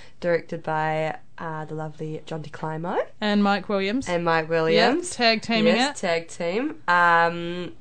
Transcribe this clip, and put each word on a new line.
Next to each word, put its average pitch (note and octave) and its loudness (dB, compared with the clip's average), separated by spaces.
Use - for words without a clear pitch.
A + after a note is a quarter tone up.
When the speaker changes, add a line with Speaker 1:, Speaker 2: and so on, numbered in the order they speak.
Speaker 1:
directed E3+ 0
by, D#3 -2
uh, D#3 -8
the D#3 -10
lovely D#3 -8
John D#3+ -8
T. D3 -12
Climo. D#3+ -4
Speaker 2:
And G#3 2
Mike G3+ 0
Williams. G#3 -2
Speaker 1:
And F3 0
Mike D#3+ 2
Williams. E3 4
Speaker 2:
Yep, - -10
tag A3+ 2
teaming A3 2
Speaker 1:
Yes, C4+ 0
Speaker 2:
it. - -4
Speaker 1:
tag E3 0
team. G#3+ -4
Um, E3+ 4